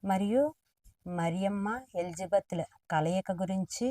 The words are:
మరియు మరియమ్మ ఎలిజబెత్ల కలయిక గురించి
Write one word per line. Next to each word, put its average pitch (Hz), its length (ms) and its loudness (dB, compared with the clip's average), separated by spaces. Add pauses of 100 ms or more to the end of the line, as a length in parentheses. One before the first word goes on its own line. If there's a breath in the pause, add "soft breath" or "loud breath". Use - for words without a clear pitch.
మరియు 202 400 2 (640)
మరియమ్మ 180 640 0 (260)
ఎలిజబెత్ల 175 680 0 (260)
కలయిక 170 420 2
గురించి 190 580 -2